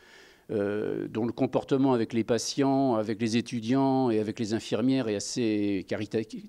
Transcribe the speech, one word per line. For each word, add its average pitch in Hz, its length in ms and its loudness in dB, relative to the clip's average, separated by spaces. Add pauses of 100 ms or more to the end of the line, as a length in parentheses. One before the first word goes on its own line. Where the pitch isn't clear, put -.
(520)
euh, 101 560 -2
dont 113 180 -2
le 113 60 -2
comportement 135 640 2
avec 113 200 0
les 113 100 2
patients, 135 720 2
avec 107 260 -2
les 120 160 2
étudiants 131 720 2
et 107 100 4
avec 107 200 -2
les 110 140 -2
infirmières 120 540 0
est 104 80 0
assez 101 720 0
carita-, 107 320 -2 (300)